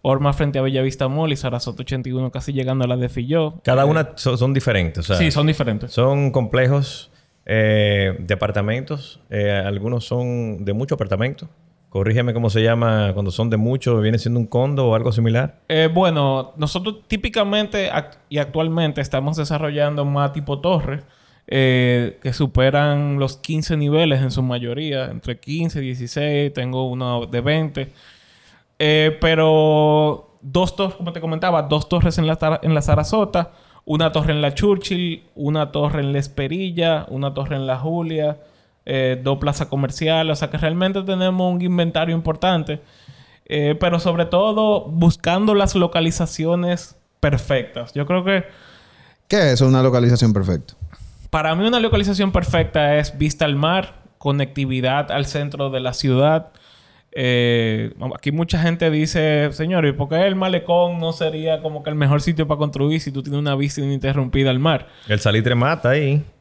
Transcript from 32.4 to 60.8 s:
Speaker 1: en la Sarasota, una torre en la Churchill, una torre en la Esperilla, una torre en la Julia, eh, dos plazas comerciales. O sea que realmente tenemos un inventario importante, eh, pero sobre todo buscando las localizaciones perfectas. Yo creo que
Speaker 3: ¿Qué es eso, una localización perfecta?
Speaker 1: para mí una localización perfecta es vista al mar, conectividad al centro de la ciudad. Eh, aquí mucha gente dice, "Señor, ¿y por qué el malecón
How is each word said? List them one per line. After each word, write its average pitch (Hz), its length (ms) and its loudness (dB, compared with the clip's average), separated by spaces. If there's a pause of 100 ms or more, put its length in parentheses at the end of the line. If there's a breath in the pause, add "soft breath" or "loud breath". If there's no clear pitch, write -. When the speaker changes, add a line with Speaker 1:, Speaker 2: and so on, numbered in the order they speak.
Speaker 1:
en 160 100 2
la 147 80 2
Sarasota, 170 680 0 (320 soft breath)
una 156 260 0
torre 156 220 0
en 147 100 0
la 143 120 0
Churchill, 180 680 -2 (140)
una 147 340 -2
torre 147 300 -2
en 139 120 -2
la 139 60 0
Esperilla, 165 880 -2
una 139 260 -4
torre 143 200 -4
en 135 120 -4
la 127 120 -2
Julia, 156 600 -4 (480 soft breath)
eh, 127 360 0
dos 139 160 0
plazas 143 300 -2
comerciales. 160 640 0
O 147 40 0
sea 143 140 -4
que 151 60 -6
realmente 180 460 0
tenemos 185 520 0
un 175 60 -2
inventario 170 540 0
importante, 160 640 0 (680 soft breath)
eh, 151 320 0
pero 170 220 2
sobre 170 240 0
todo 208 640 2
buscando 170 680 2
las 196 200 4
localizaciones 170 1200 0 (240)
perfectas. 127 720 -2
Yo 143 140 -4
creo 180 180 0
que 190 200 0 (840 loud breath)
Speaker 3:
¿Qué 202 80 2
es 190 80 4 (100)
eso, 131 140 4
una 131 140 6
localización 120 500 4
perfecta? 92 420 -2 (560 loud breath)
Speaker 1:
para 160 260 0
mí 196 100 0
una 240 140 2
localización 202 500 2
perfecta 160 680 2
es 143 220 -2
vista 151 260 0
al 143 120 0
mar, 170 380 0 (240)
conectividad 139 920 -2
al 143 160 -2
centro 143 420 -4
de 131 120 -4
la 127 120 -4
ciudad. 143 580 2 (600 soft breath)
Eh, 117 840 0 (220)
aquí - 160 -6
mucha 165 300 -2
gente 170 280 2
dice, 151 640 0
"Señor, 165 320 -2
¿y 143 60 4
por 139 180 -4
qué 165 200 2
el 190 80 0
malecón 175 640 0